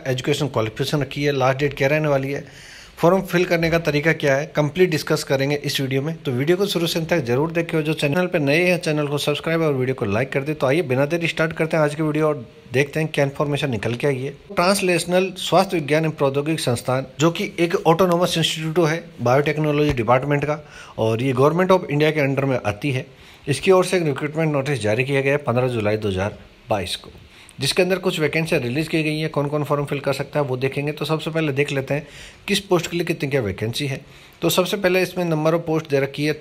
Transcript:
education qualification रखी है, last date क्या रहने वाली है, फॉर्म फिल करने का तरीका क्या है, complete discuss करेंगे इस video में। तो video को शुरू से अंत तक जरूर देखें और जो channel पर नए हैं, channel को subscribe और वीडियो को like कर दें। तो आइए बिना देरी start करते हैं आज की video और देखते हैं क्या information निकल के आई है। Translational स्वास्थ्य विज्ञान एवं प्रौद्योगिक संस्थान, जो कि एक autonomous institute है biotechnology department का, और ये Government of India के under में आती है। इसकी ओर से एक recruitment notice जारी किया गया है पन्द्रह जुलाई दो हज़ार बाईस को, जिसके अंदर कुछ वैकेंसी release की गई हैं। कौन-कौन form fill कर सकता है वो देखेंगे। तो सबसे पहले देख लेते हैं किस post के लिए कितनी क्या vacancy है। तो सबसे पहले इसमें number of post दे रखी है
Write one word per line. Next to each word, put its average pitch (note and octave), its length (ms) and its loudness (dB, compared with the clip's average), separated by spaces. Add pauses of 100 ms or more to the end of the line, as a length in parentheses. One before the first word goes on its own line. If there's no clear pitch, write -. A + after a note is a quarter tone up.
education C#3 400 0
qualification B2 540 -2
रखी C#3+ 220 -6
है, D3 80 2
last C3 280 2
date C#3+ 140 0
क्या C#3 140 2
रहने D3+ 200 2
वाली C3+ 240 0
है, D3 140 -8 (520)
फॉर्म F#3 240 4
फिल F#3 240 0
करने E3 240 2
का E3 100 2
तरीका D#3 340 2
क्या D3 220 2
है, D3 100 0
complete D#3 440 2
discuss D3+ 340 0
करेंगे C#3 320 0
इस C#3+ 260 -4
video C3+ 200 0
में। D#3+ 220 -4
तो C#3+ 80 -4
video D3 260 2
को G3 80 0
शुरू E3+ 220 -2
से E3+ 120 -2
अंत D#3+ 100 -4
तक F3 100 2
जरूर C3+ 320 0
देखें D#3+ 260 -2
और D3+ 60 0
जो D#3 100 -2
channel D#3 340 0
पर F3 120 -2
नए D3 240 2
हैं, F3+ 160 2
channel D3+ 280 -2
को D3 100 -2
subscribe D#3+ 440 -2
और D3+ 120 2
वीडियो B2+ 220 0
को A#2+ 100 -4
like A2 260 0
कर C#3 100 -2
दें। D3+ 140 -4
तो C#3 120 0
आइए D#3 140 2
बिना C3+ 240 0
देरी E3 220 -2
start D#3+ 260 -2
करते D#3+ 240 0
हैं D#3 60 4
आज D3 120 0
की D#3+ 80 -2
video D#3 240 0
और C#3 180 -2 (280)
देखते C#3+ 260 0
हैं D#3+ 140 -2
क्या C#3+ 120 2
information C#3+ 440 -2
निकल A#2 240 -2
के A#2+ 140 -2
आई C#3 100 0
है। C3+ 140 -6 (200)
Translational F3+ 880 2
स्वास्थ्य F#3+ 400 2
विज्ञान D3+ 280 0
एवं D#3 80 -2
प्रौद्योगिक D3 460 0
संस्थान, C3 460 -2 (140)
जो E3 120 4
कि G3 280 -6
एक E3+ 160 2 (120)
autonomous F3 500 4
institute D#3+ 520 0
है E3 140 -2 (180)
biotechnology D3 720 2
department C3+ 520 2
का, D3+ 140 -4 (380)
और A2+ 240 2
ये C3+ 120 0
Government D#3+ 380 4
of F#3 100 6
India D3+ 300 2
के D3 160 0
under C3+ 160 0
में C3+ 220 0
आती G#2 260 -2
है। C3 140 -4 (420)
इसकी D3 240 2
ओर F#3 140 6
से F#3 120 0
एक F3 60 0
recruitment D3+ 500 -2
notice C#3 280 -2
जारी A2 220 2
किया C#3 180 0
गया C#3 100 2
है C#3+ 80 2
पन्द्रह B2+ 280 0
जुलाई A2 300 0
दो G#2+ 100 -4
हज़ार G2 300 -2 (320)
बाईस G2+ 260 -2
को, - 140 -16 (500)
जिसके C3+ 220 0
अंदर F#3 160 2
कुछ F3+ 220 -2
वैकेंसी D#3+ 380 0
release C3+ 300 -2
की D#3+ 160 0
गई D3+ 160 -2
हैं। D#3 100 -4
कौन-कौन D3 340 -2
form C#3+ 220 -2
fill C#3+ 140 -4
कर C#3 140 -2
सकता C#3+ 260 -4
है C#3+ 60 0
वो B2+ 120 -2
देखेंगे। C#3 340 -2
तो D3 140 -8
सबसे D#3 260 -4
पहले D#3 200 0
देख C#3+ 200 0
लेते C3+ 220 -4
हैं D3+ 140 -4 (400)
किस G3 120 0
post - 320 0
के E3+ 60 -4
लिए F3 80 -2
कितनी D#3+ 240 -4
क्या C3+ 120 0
vacancy A2 460 -4
है। C3 140 -8 (400)
तो E3 80 2
सबसे F#3 280 2
पहले F#3 240 2
इसमें F3+ 240 -2
number D#3+ 280 2
of E3 160 -2
post D#3 220 -2
दे C#3 80 4
रखी C#3 260 -2
है D3+ 160 0